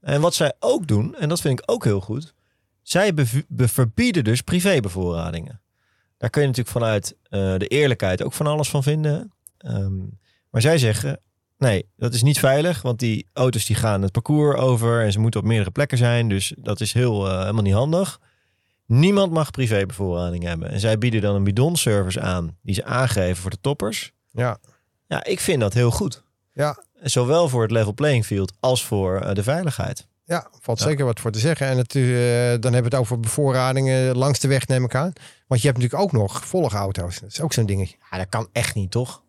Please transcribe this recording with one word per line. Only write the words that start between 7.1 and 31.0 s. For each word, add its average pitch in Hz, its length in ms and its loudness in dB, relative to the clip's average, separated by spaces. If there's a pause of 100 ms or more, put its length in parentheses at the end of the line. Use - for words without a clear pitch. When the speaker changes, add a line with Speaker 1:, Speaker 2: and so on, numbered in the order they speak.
Speaker 1:
eh, 95 340 -2
de 98 100 -2
eerlijkheid 120 560 0
ook - 100 -4
van 151 140 -2
alles 151 220 -2
van 143 140 0
vinden, 151 300 0 (460)
hè. - 120 -14
Ehm, 98 220 -2 (580)
maar 117 100 0
zij 156 180 4
zeggen, 123 420 0 (380)
"Nee, 107 380 2
dat 120 180 -4
is 117 80 0
niet 143 160 4
veilig, 147 440 2
want 120 160 -2
die 113 340 -2
auto's 120 340 0
die 104 100 0
gaan 101 260 0
het 98 100 -2
parcours 147 480 2
over 117 420 2
en 104 100 2
ze 101 80 0
moeten 110 200 0
op 95 60 -2
meerdere 107 240 2
plekken 135 280 -2
zijn, 120 300 2
dus 98 300 -2
dat 104 220 -6
is 107 120 -4
heel, 110 360 0
eh, 92 120 -2
helemaal 107 220 -2
niet 98 100 2
handig." 156 480 0 (680)
Niemand 180 460 4
mag 160 180 0
privébevoorrading 92 960 -2
hebben. 82 260 -6
En 98 100 -4
zij 110 180 2
bieden 110 220 0
dan 101 140 0
een 98 100 2
bidonservice 101 760 0
aan 87 420 -4
die 104 120 -2
ze - 100 -4
aangeven 101 580 0
voor - 80 -6
de - 100 -12
toppers. - 520 -4 (180)
Speaker 2:
Ja. 117 280 -4 (480)
Speaker 1:
Ja, - 180 -6
ik 175 160 -4
vind 160 200 0
dat 101 120 0
heel 120 180 4
goed. - 320 -4 (300)
Speaker 2:
Ja. 143 300 -4 (200)
Speaker 1:
Zowel 151 460 2
voor 123 140 2
het 107 80 0
level 110 240 2
playing 139 300 2
field 98 360 -2
als 127 240 2
voor, 95 360 0
eh, 95 140 -4
de 101 80 -2
veiligheid. 143 640 -4 (180)
Speaker 2:
Ja, 170 240 -6 (120)
valt 117 180 -4
Speaker 1:
Ja. - 60 -2
Speaker 2:
zeker 143 200 0